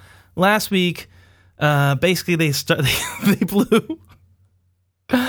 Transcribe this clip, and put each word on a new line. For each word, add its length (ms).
last 340
week, 380
uh, 380
basically 400
they 160
st-, 260
<laughs> 460
they, 100
they 100
blew. 540